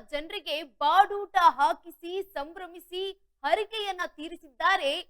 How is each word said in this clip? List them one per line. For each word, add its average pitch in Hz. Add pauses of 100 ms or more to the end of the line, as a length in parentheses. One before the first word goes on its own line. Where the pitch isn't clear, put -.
(100)
ಜನರಿಗೆ 320
ಬಾಡೂಟ 392
ಹಾಕಿಸಿ 339
ಸಂಭ್ರಮಿಸಿ 359 (140)
ಹರಕೆಯನ್ನ 403
ತೀರಿಸಿದ್ದಾರೆ 330